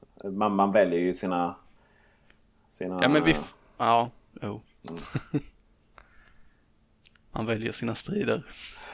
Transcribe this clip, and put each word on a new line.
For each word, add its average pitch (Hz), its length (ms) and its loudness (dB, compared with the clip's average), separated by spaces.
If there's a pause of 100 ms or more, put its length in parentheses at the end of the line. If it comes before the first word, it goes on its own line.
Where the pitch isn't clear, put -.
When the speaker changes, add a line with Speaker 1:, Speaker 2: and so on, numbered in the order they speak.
(240)
Speaker 1:
Man, 101 320 0
man 98 160 4
väljer 90 280 6
ju 90 140 2
sina... 87 420 -2 (1120)
sina 92 340 -6
Speaker 2:
Ja, 127 60 6
men 151 140 4
vi 160 80 4
f-, - 220 -4 (240)
ja, 120 320 4 (320)
jo. 110 200 -8 (280)
Speaker 1:
Mm. 85 120 -10 (300)
Speaker 2:
<laughs> - 200 -4 (1800)
Man 110 140 -6
väljer 113 260 -2
sina 113 240 -4
strider. - 480 0 (500)